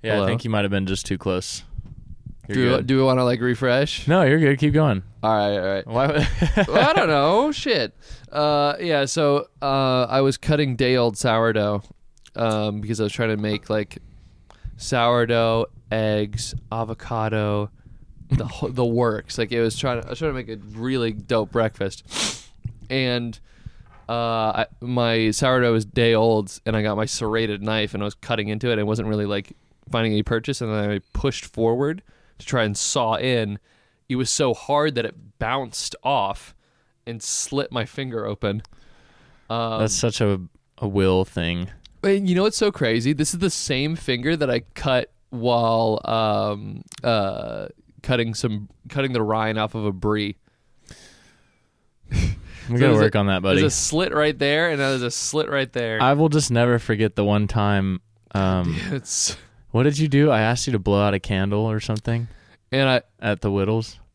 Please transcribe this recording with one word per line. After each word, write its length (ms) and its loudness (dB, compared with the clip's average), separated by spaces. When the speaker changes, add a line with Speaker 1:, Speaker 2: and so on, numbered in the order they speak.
Speaker 1:
Yeah, 120 0
Speaker 2:
Hello? 100 2
Speaker 1:
I 40 2
think 160 -2
you 60 -2
might 120 2
have 100 0
been 140 0
just 200 -4
too 120 -2
close. 440 -4
You're 60 -6
Speaker 2:
Do 80 2
we, 60 4
Speaker 1:
good. 100 -2
Speaker 2:
do 100 4
we 60 4
wanna, 200 4
like, 160 2
refresh? 680 0
Speaker 1:
No, 140 6
you're 180 6
good. 180 4
Keep 160 2
going. 300 2
Speaker 2:
All 140 2
right, 220 2
all 160 -2
right. 120 -4
Speaker 1:
Why 220 0
w- 180 2
<laughs> 280 2
Speaker 2:
Well, 200 4
I 40 4
don't 160 2
know. 440 4
Shit. 420 -2
Uh, 480 2
yeah. 240 0
So, 420 2
uh, 460 2
I 140 2
was 140 2
cutting 380 0
day-old 420 2
sourdough, 680 2
um, 460 -2
because 180 -6
I 60 0
was 80 -2
trying 160 -2
to 80 0
make, 340 -4
like, 280 -4
sourdough, 880 2
eggs, 600 -2
avocado, 1000 -4
the 180 0
wh-, 260 -6
the 100 0
works. 540 0
Like, 140 -2
it 80 0
was 180 0
trying 220 -2
to, 80 -12
I 20 -8
was 80 -8
trying 120 -2
to 40 -6
make 140 -8
a 80 -10
really 360 -2
dope 400 -2
breakfast, 1000 -4
and, 500 -2
uh, 40 -2
I, 540 0
my 500 2
sourdough 420 2
was 120 2
day 300 2
old, 520 2
and 100 0
I 60 0
got 140 0
my 100 -2
serrated 560 -2
knife, 320 -2
and 80 -4
I 40 -4
was 80 -8
cutting 340 -4
into 220 -2
it, 20 2
and 80 0
it 80 0
wasn't 200 -2
really, 180 0
like, 260 -4
finding 240 0
any 120 2
purchase, 360 -2
and 120 -4
then 180 -2
I 80 -2
pushed 320 -4
forward 580 0
to 80 -18
try 180 0
and 100 0
saw 420 0
in. 420 -2
It 80 -2
was 140 -2
so 240 2
hard 400 0
that 100 -2
it 100 -6
bounced 640 -6
off 520 -2
and 160 -10
slit 480 -4
my 140 -4
finger 400 -8
open. 380 -2
Um, 300 -2
Speaker 1:
That's 140 0
such 280 0
a, 180 2
a 100 -4
will 380 2
thing. 420 -4
Speaker 2:
and 240 2
you 80 2
know 100 2
what's 120 0
so 160 0
crazy? 400 0
This 220 -2
is 60 -4
the 100 0
same 440 -4
finger 420 -2
that 140 0
I 100 0
cut 380 -2
while, 800 2
um, 760 -2
uh, 600 -2
cutting 300 0
some, 380 -6
cutting 240 -2
the 100 0
rind 360 0
off 160 -2
of 100 -4
a 80 0
brie. 440 -2
<laughs> 0 -
Speaker 1:
We 80 -2
Speaker 2:
So 60 4
Speaker 1:
gotta 100 8
Speaker 2:
there's 60 6
a, 80 6
Speaker 1:
work 100 2
on 100 2
that, 160 0
buddy. 180 4
Speaker 2:
there's 120 4
a 40 -4
slit 380 -2
right 240 0
there, 320 2
and 100 -2
there's 220 0
a 80 -2
slit 380 -4
right 240 -2
there. 280 -2
Speaker 1:
I 120 6
will 160 4
just 240 2
never 260 4
forget 380 0
the 80 2
one 240 2
time, 520 2
um, 480 0
Speaker 2:
<laughs> 40 -6
Dude, 80 -6
it's 440 -4
Speaker 1:
what 120 2
did 140 2
you 80 2
do? 240 4
I 120 4
asked 260 0
you 60 -2
to 40 2
blow 240 2
out 120 2
a 40 0
candle 500 0
or 120 -2
something 480 -4
Speaker 2:
And 180 2
I 140 2
Speaker 1:
at 200 -2
the 100 0
Whittles. 480 -2